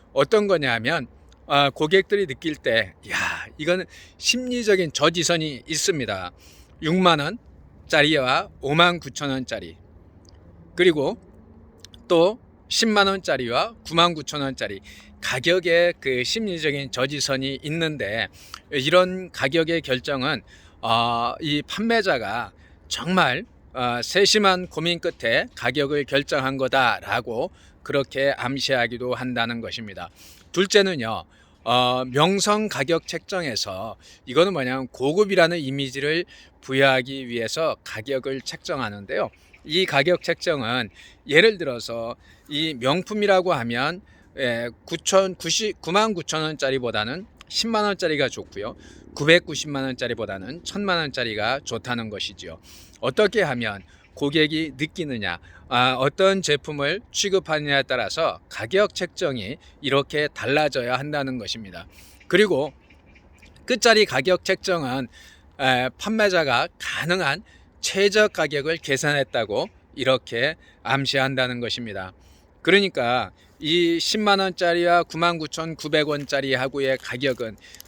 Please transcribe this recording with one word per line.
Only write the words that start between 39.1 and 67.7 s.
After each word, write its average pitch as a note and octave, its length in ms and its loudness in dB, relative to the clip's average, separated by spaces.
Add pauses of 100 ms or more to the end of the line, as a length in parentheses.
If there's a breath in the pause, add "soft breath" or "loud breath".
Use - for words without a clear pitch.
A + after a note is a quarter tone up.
이 E3+ 200 0
가격 D3+ 380 2
책정은 B2+ 640 -2 (380 loud breath)
예를 F#3+ 320 6
들어서 A#2 580 -8 (320 soft breath)
이 D#3 260 -2
명품이라고 F#3 800 2
하면, C3 480 -2 (380 soft breath)
예, A#2+ 320 -2 (160)
구천, F#3+ 480 0
구십, F#3+ 480 -4
구만 G#3 320 2
구천 D#3 280 -4
원짜리보다는 C3+ 840 -2 (220)
십만 A3 360 0
원짜리가 D#3 440 0
좋고요. G#2 480 -10 (380 loud breath)
구백구십만 D3 720 2
원짜리보다는 A#2+ 800 -6
천만 G3 340 -2
원짜리가 B2 640 -2
좋다는 A#2 440 -6
것이지요. F#2 520 -12 (400 loud breath)
어떻게 G3+ 420 2
하면 A#2 400 -4 (320 soft breath)
고객이 D#3 640 0
느끼느냐, C3 640 -4 (300 loud breath)
아, B2+ 260 2
어떤 F#3 480 2
제품을 D3 580 -2 (120)
취급하느냐에 D3+ 720 0
따라서 A#2+ 640 -2
가격 D#3+ 460 0
책정이 C3+ 640 -6 (220 soft breath)
이렇게 C#3+ 540 0
달라져야 C3+ 640 0
한다는 C#3 400 -6
것입니다. F#2+ 480 -12 (400 loud breath)
그리고 E3 460 2 (920)
끝자리 A3 420 4
가격 F3+ 380 0
책정은, C#3 640 -2 (520 loud breath)
에, C3 280 2 (100)
판매자가 F3+ 720 2 (100)
가능한 E3+ 640 -2 (380 soft breath)